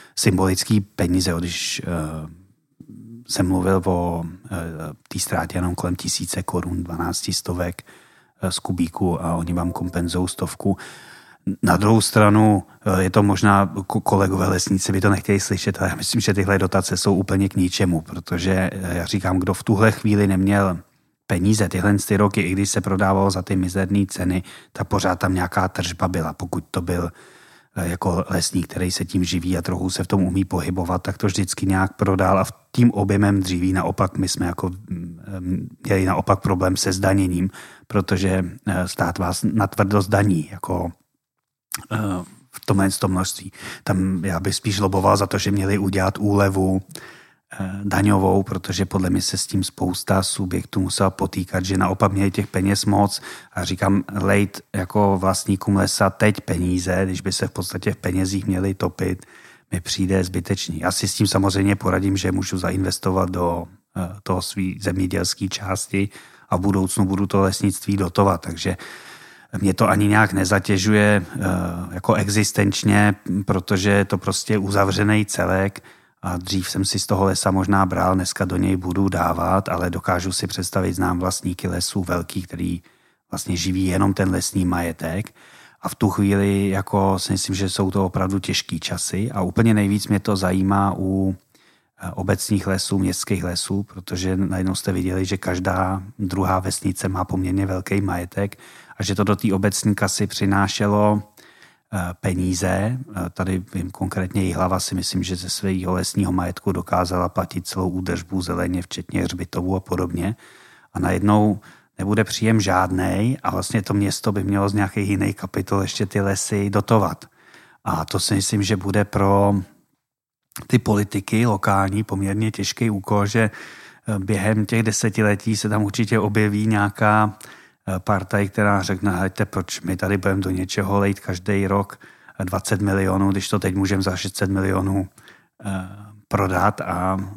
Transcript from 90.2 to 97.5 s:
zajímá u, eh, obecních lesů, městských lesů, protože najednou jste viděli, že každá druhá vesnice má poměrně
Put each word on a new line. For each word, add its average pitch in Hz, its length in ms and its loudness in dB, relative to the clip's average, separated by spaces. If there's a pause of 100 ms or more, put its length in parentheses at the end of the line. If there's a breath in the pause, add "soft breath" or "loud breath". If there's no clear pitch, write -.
zajímá 95 640 2
u, 95 380 0 (640 soft breath)
eh, 90 100 -10
obecních 95 560 -2
lesů, 95 320 -2
městských 92 440 -2
lesů, 92 400 -4
protože 92 540 -6
najednou 92 380 -2
jste - 160 -4
viděli, 92 340 -2
že 98 120 -2
každá 92 640 -2 (160)
druhá 95 400 0
vesnice 95 500 -4
má 92 160 -4
poměrně 95 400 0